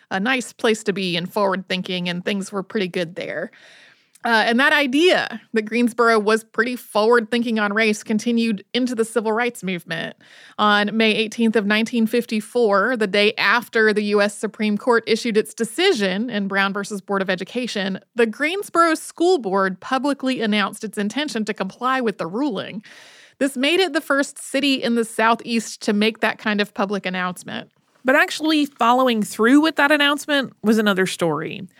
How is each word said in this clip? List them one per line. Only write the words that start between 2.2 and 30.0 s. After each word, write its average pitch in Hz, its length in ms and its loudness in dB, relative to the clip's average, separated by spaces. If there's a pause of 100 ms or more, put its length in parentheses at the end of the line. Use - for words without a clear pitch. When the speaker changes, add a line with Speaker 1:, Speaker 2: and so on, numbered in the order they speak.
Speaker 1:
things 202 260 -4
were 202 120 -6
pretty 190 260 -4
good 175 280 -6
there. 156 340 -8 (760)
Uh, 226 220 2
and 233 120 2
that 294 140 4
idea 285 680 2 (100)
that 220 140 0
Greensboro 233 520 2
was 214 240 2
pretty 247 320 -2
forward-thinking 233 840 2
on 208 160 0
race 214 280 2
continued 226 720 0
into 247 220 0
the 220 100 0
civil 220 260 -2
rights 240 320 -2
movement. 175 540 -8 (420)
On 208 380 2
May 220 160 4
eighteenth 220 420 0
of 208 120 2
nineteen 220 400 2
fifty-four, 226 880 0
the 214 100 0
day 208 300 2
after 214 560 2
the 208 120 0
U 208 180 2
S 208 120 0
Supreme 214 440 -4
Court 233 280 2
issued 220 300 0
its - 160 0
decision 226 760 0
in 202 180 -4
Brown 196 240 0
versus 202 300 -8
Board 196 180 -2
of 185 80 -2
Education, 196 720 -4 (140)
the 233 120 4
Greensboro 330 680 0
School 349 420 0
Board 190 440 -2
publicly 262 600 -2
announced 208 420 0
its 214 140 -10
intention 220 480 -4
to 214 80 -4
comply 247 480 -4
with 226 160 -4
the 165 100 -8
ruling. 208 560 -6 (560)
This 277 160 -2
made 294 260 2
it 359 120 0
the 311 80 0
first 277 380 -2
city 277 440 -2
in 233 120 0
the 233 100 2
Southeast 226 760 -2
to 226 100 0
make 214 280 0
that 220 180 -2
kind 208 220 -2
of 202 120 -4
public 208 320 -4
announcement. 180 680 -8 (320)
Speaker 2:
But 254 140 2
actually 311 480 2
following 240 580 2
through 233 380 4
with 311 160 0
that 285 160 4
announcement 285 720 0